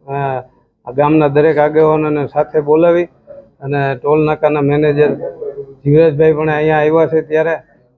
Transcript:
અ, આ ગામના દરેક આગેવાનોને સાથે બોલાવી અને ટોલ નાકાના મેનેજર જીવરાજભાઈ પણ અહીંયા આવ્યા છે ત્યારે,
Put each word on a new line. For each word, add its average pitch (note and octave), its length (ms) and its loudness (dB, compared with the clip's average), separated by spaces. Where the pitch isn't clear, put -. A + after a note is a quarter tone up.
અ, C#3 80 -8
આ B2 60 -14
ગામના D3 360 2
દરેક D3 300 2
આગેવાનોને D3+ 680 0
સાથે D3+ 340 -4
બોલાવી E3+ 420 2
અને C#3 340 -4
ટોલ D3+ 300 0
નાકાના D3+ 360 -2
મેનેજર D3 540 0
જીવરાજભાઈ D#3+ 480 4
પણ D#3 160 -4
અહીંયા D#3 280 0
આવ્યા D#3 300 2
છે D#3+ 140 -2
ત્યારે, D#3 340 -2